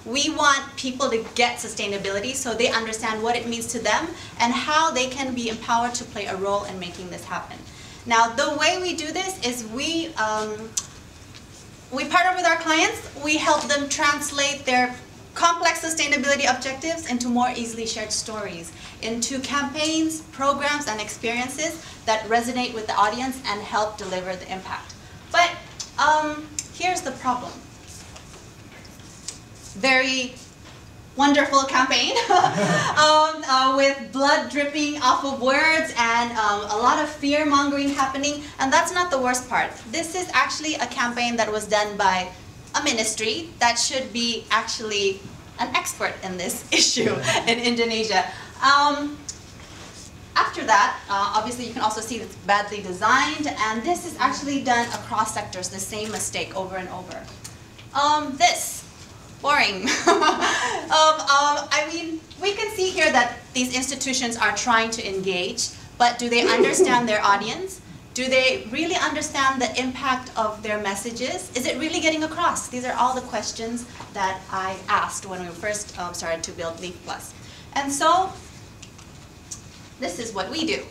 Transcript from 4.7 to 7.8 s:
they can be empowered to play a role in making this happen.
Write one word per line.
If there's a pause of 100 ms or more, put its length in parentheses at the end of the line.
they
can
be
empowered
to
play
a
role
in
making
this
happen. (480)